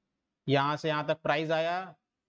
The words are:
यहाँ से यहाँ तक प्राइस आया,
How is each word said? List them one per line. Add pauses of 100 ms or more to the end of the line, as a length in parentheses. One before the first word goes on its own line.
(500)
यहाँ
से
यहाँ
तक
प्राइस
आया, (340)